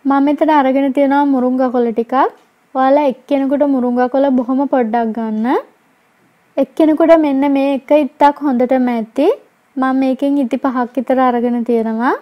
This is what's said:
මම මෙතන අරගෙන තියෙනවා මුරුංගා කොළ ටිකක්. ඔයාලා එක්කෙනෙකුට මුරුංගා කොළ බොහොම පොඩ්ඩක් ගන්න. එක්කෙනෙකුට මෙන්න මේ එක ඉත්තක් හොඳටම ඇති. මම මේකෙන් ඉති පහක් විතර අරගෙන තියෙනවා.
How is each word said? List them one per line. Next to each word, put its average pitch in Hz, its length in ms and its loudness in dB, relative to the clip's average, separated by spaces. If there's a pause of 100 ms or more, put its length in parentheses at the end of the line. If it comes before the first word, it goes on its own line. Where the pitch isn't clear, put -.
මම 277 220 0
මෙතන 294 300 0
අරගෙන 269 400 0
තියෙනවා 285 360 2
මුරුංගා 254 400 0
කොළ 240 160 0
ටිකක්. 233 240 -4 (600)
ඔයාලා 269 360 2
එක්කෙනෙකුට 277 640 -2
මුරුංගා 247 400 0
කොළ 277 140 2 (100)
බොහොම 262 240 -2 (120)
පොඩ්ඩක් 233 440 -2
ගන්න. 220 300 -4 (1080)
එක්කෙනෙකුට 311 560 2 (120)
මෙන්න 269 180 0 (120)
මේ 277 220 0
එක 277 140 -6 (120)
ඉත්තක් 285 420 0
හොඳටම 254 480 0
ඇති. 233 340 -2 (480)
මම 262 260 -2
මේකෙන් 269 420 0
ඉති 247 200 -4
පහක් 247 320 -2
විතර 262 300 -2
අරගෙන 240 320 0 (120)
තියෙනවා. 226 520 -2